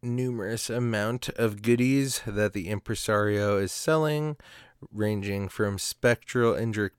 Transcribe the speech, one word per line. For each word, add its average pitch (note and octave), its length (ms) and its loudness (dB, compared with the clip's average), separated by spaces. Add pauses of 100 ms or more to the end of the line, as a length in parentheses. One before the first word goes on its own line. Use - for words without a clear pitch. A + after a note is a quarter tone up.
numerous A#2+ 640 -2
amount A#2 640 -2
of G#2 320 -2
goodies B2+ 640 2
that G#2 260 0
the F2+ 160 -6
impresario G#2 880 0
is G2 160 0
selling, D3+ 640 0 (560)
ranging G2+ 560 -2
from G2+ 300 -2
spectral A#2 760 2
Indrik G#2+ 460 0